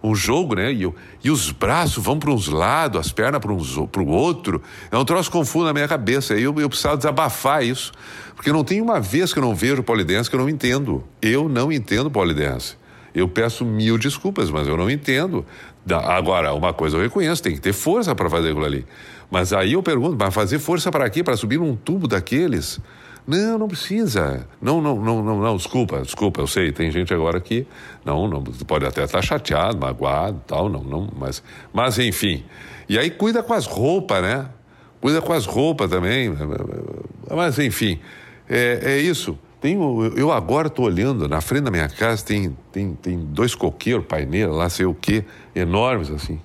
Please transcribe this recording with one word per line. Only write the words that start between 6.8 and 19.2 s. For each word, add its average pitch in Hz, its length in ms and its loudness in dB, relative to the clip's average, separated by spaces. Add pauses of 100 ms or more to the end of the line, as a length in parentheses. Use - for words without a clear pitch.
desabafar 147 640 2
isso, 123 300 -2 (420)
porque - 200 0
não 156 100 4
tem 190 180 2
uma 226 200 2
vez 113 320 0
que 151 60 2
eu 139 40 4
não 117 100 2
vejo 123 300 2
pole 110 220 2
dance 101 240 0
que - 80 0
eu - 20 4
não 131 80 2
entendo. 131 560 0 (180)
Eu 135 280 2
não 135 240 2
entendo 123 360 0
pole 95 240 2
dance. 69 440 -4 (360)
Eu 90 140 2
peço 113 380 0
mil 110 320 2
desculpas, 143 520 -2
mas 76 160 -2
eu 76 120 0
não 90 120 2
entendo. 143 560 0 (400)
Da-, 85 300 0
agora, 85 380 2
uma 82 200 0
coisa 80 220 0
eu 82 60 2
reconheço, 165 420 0
tem 85 100 -2
que 71 60 -6
ter 92 140 0
força 175 420 0
pra 87 140 0
fazer 82 220 2
aquilo 76 120 0
ali. 71 220 -2 (440)